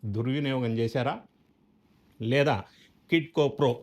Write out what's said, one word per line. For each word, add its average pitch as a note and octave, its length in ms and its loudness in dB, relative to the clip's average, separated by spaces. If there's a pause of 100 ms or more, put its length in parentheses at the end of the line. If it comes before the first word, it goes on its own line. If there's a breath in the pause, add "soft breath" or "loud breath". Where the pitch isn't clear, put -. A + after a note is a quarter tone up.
దుర్వినియోగం B2 720 -2
చేశారా? B2 380 0 (1040)
లేదా C3+ 360 2 (540 soft breath)
కిడ్కో D#3+ 400 2
ప్రో C#3 200 2 (140)